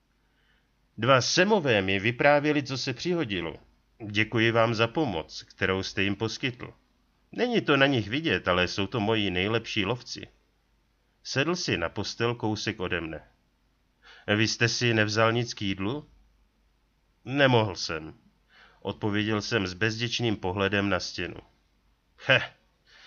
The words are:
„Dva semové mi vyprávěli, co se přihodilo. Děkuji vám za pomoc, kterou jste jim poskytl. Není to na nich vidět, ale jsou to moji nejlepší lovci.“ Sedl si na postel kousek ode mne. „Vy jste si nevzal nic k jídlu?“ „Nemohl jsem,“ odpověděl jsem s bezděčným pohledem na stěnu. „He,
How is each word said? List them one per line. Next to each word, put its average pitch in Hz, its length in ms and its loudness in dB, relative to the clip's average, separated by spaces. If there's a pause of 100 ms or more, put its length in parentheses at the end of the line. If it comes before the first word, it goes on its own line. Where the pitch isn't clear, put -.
(960)
„Dva 120 240 4
semové 156 600 2
mi 98 180 0
vyprávěli, 143 640 2
co 131 140 -6
se 127 160 -4
přihodilo. 104 640 -4 (560)
Děkuji 110 400 2
vám 113 220 2
za 113 140 2
pomoc, 113 560 -4
kterou 95 400 -2
jste - 200 -4
jim 101 120 0
poskytl. 113 580 -6 (580)
Není 233 300 0
to 143 160 4
na 139 80 6
nich 117 240 2
vidět, 127 380 -2
ale 90 200 4
jsou 98 200 -4
to 120 120 -4
moji 104 320 0
nejlepší 104 540 -2
lovci.“ - 420 -6 (960)
Sedl 143 320 -2
si 143 220 -2
na 82 120 -2
postel 117 460 -4
kousek 107 440 -4
ode 87 220 -4
mne. 80 200 -10 (1160)
„Vy 110 120 2
jste 117 220 0
si 117 240 0
nevzal 110 380 2
nic 117 220 -2
k - 80 -12
jídlu?“ 101 480 -4 (1160)
„Nemohl 120 500 4
jsem,“ 78 380 -6 (680)
odpověděl 104 600 -2
jsem 101 260 0
s 92 60 -6
bezděčným 110 640 -2
pohledem 98 540 0
na 92 100 0
stěnu. 85 360 -8 (880)
„He, 131 160 6 (640)